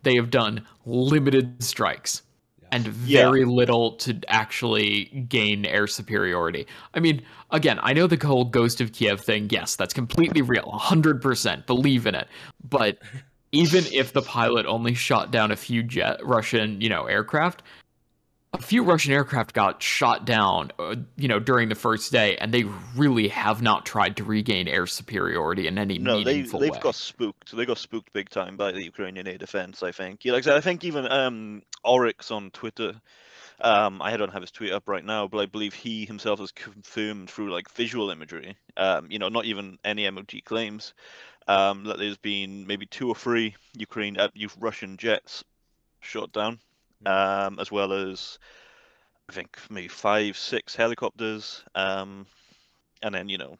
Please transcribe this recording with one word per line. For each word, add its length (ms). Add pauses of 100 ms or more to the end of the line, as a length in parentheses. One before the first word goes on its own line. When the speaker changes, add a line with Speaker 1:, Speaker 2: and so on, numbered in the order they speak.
Speaker 1:
They 140
have 140
done 360 (180)
limited 760
strikes 600 (380)
Speaker 2:
Yeah. 120
Speaker 1:
and 140 (200)
Speaker 3:
Yeah. 160
Speaker 1:
very 240
little 500
to 320
actually 760 (220)
gain 360
air 220
superiority. 800 (260)
I 80
mean, 220 (280)
again, 320
I 120
know 120
the 200
whole 180
Ghost 380
of 100
Kiev 300
thing. 280
Yes, 260
that's 180
completely 480
real. 320
A 40
hundred 440
percent 440
believe 400
in 80
it. 140 (340)
But 360 (280)
Speaker 3:
<laughs> 260
Speaker 1:
even 400
if 200
the 80
pilot 460
only 260
shot 380
down 220
a 40
few 260
jet, 400
Russian, 600
you 80
know, 160
aircraft, 560 (920)
a 80
few 200
Russian 300
aircraft 400
got 300
shot 420
down, 540
uh, 180 (200)
you 120
know, 100
during 300
the 60
first 360
day, 280
and 140
they 120 (320)
really 320
have 320
not 240
tried 320
to 80
regain 420
air 200
superiority 800
in 100
any 220
Speaker 3:
No, 260
they, 120
Speaker 1:
meaningful 220
Speaker 3:
they've 140
Speaker 1:
way. 80
Speaker 3:
got 140
spooked. 600
They 120
got 100
spooked 380
big 160
time 260
by 160
the 100
Ukrainian 460
air 80
defense, 460
I 100
think. 320
Yeah, 80
like 120
I 20
said, 100
I 60
think 200
even, 300
um, 500 (220)
Oryx 460
on 200
Twitter, 480 (640)
um, 400
I 160
don't 160
have 100
his 80
tweet 220
up 160
right 160
now, 240
but 120
I 60
believe 280
he 320
himself 340
has 100
confirmed 800
through, 240
like, 200
visual 380
imagery, 460 (220)
um, 320
you 80
know, 100
not 160
even 400
any 220
M 100
O 60
T 180
claims, 540 (540)
um, 360
that 140
there's 200
been 480
maybe 200
two 240
or 40
three 400 (220)
Ukraine, 420
uh, 140
U-, 160 (100)
Russian 380
jets 480 (560)
shot 320
down, 260 (460)
Speaker 2:
Mm. 420
Speaker 3:
um, 140
as 100
well 220
as, 480 (880)
I 40
think, 240 (140)
maybe 160
five, 500
six 380
helicopters, 880 (140)
um, 500 (760)
and 120
then, 140
you 100
know 220